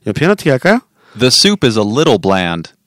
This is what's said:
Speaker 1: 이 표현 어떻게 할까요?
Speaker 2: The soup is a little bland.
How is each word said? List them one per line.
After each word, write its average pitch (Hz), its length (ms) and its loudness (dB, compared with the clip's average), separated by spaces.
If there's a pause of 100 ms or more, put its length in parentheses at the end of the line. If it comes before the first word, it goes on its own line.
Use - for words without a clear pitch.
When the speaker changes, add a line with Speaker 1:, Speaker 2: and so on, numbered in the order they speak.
Speaker 1:
이 107 40 -4
표현 156 200 0
어떻게 196 180 -2
할까요? 170 300 0 (380)
Speaker 2:
The 120 100 0
soup 196 380 2
is 110 140 2
a 104 60 0
little 123 340 0
bland. 87 520 -2 (160)